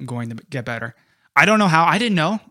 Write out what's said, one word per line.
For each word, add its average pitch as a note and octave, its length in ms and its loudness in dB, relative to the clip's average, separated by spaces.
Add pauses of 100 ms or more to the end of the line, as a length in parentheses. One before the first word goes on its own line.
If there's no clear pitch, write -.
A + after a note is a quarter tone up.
going A#2+ 240 -8
to A#2 60 -12 (120)
get B2 160 -10
better." A#2 300 -10 (440)
I D3+ 60 6
don't G#3+ 140 2
know G#3 100 2
how. D#3+ 160 4
I E3+ 140 0
didn't A3+ 160 0
know. F3+ 260 -2 (100)